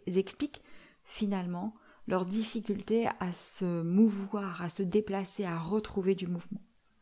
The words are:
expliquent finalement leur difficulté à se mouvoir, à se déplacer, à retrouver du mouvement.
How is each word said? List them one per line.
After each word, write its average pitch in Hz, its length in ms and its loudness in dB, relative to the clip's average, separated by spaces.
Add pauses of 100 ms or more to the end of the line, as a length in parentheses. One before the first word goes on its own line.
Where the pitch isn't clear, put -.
expliquent 190 560 0 (420)
finalement 190 720 -2 (340)
leur 185 180 2
difficulté 214 840 0 (120)
à 180 120 -2
se 175 500 -2
mouvoir, 196 760 4
à 175 80 -4
se 180 140 -4
déplacer, 196 640 0
à 170 120 -2
retrouver 190 600 0
du 185 100 -4
mouvement. 175 360 -6 (400)